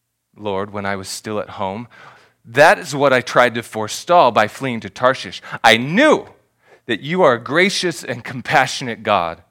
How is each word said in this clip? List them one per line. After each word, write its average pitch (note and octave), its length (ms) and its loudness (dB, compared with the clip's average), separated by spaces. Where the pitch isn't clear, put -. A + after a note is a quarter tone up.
Lord, G#2 380 -6
when G2+ 140 -8
I G2 100 -4
was F#2+ 120 -12
still G#2+ 300 -8
at - 120 -8
home? G#2 380 -8
That D3 340 4
is D#3+ 160 -12
what C#3 180 4
I B2+ 80 4
tried B2 340 2
to A#2 80 -6
forestall B2 720 2
by G#2+ 160 2
fleeing B2 320 -6
to G2+ 100 -12
Tarshish. B2+ 520 -2
I A2+ 140 4
knew F3 520 2
that A#2+ 140 -4
you E3 220 -2
are C#3 120 6
a A#2 100 -8
gracious F3 580 -2
and A#2+ 220 -10
compassionate B2+ 760 -2
God F2+ 480 -2